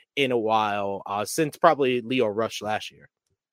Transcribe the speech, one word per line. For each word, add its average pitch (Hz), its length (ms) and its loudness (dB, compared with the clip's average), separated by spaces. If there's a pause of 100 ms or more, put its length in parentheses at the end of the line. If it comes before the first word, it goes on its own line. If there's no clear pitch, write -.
(160)
in 135 160 2
a 120 80 2
while, 104 680 0
uh, 101 200 -4
since 151 320 -2
probably 135 440 4
Lio 120 240 0
Rush 107 380 -2
last 104 260 -4
year. 71 180 -20 (460)